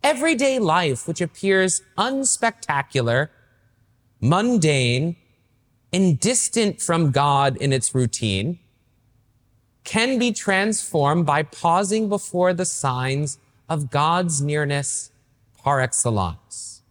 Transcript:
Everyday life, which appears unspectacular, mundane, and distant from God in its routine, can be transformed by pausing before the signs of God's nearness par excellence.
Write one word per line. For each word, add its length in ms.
Everyday 560
life, 480
which 140
appears 600
unspectacular, 1300
mundane, 960
and 280
distant 640
from 280
God 480
in 160
its 220
routine, 640
can 360
be 120
transformed 920
by 160
pausing 680
before 460
the 120
signs 760
of 220
God's 500
nearness 720
par 240
excellence. 840